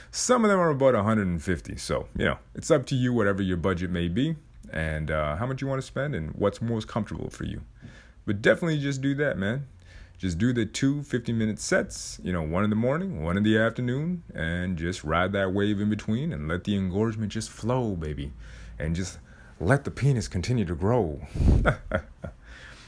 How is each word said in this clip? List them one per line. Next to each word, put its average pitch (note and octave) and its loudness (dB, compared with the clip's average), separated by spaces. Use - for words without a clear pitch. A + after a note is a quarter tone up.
Some A#3+ 4
of G#3 6
them F#3+ 6
are E3+ 4
about C3+ 6
a G2+ 4
hundred G#2+ 4
and E2+ 0
fifty. - -2
So, - -2
you - 2
know, C#2 2
it's - 0
up C#3+ 4
to C#3+ 0
you, B2 2
whatever G2+ 2
your F#2 2
budget F2 0
may F2 0
be C3+ 0
and, D#2 -2
uh, D2+ 0
how G#2 -4
much C3 -4
you C3+ -4
wanna C3+ -2
spend C3+ -4
and D#2+ -4
what's - 0
most A2+ -2
comfortable - -4
for - -10
you. - -6
But G#2 -2
definitely E3 4
just C#3 -2
do C#3 2
that, C#3+ 0
man. A#2 -2
Just F2 -2
do B2 4
the A#2 2
two C#3 0
fifteen-minute A2+ -2
sets, - -2
you F2+ -4
know, F2 0
one E2 0
in G#2 2
the G#2+ 2
morning, C3+ 0
one E2+ 0
in G#2 2
the A2 6
afternoon, B2+ 0
and F2 -2
just E2+ -4
ride E2+ 2
that G2 0
wave G2+ 2
in G#2 2
between A2 -2
and D2+ -6
let F2 -2
the G#2 0
engorgement G#2 0
just A2 -6
flow, A#2 -2
baby. D2+ -6
And D#2+ -2
just F#2 -6
let C3 2
the F#2 -6
penis B2 0
continue G#2+ 0
to E2+ -2
grow. F2 0
<laughs> - -14